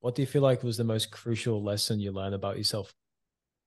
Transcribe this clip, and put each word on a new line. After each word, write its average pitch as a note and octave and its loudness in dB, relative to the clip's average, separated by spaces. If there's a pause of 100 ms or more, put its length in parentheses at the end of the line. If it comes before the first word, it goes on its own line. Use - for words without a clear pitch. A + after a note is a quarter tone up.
what B2 -2
do C#3+ 0
you C3 2
feel C#3+ 2
like C3 4
was A#2 -2
the A#2 0
most A2 0
crucial A2+ -2
lesson G#2 0
you G2+ -2
learned G2 -2
about G2 -2
yourself? G#2 -2 (760)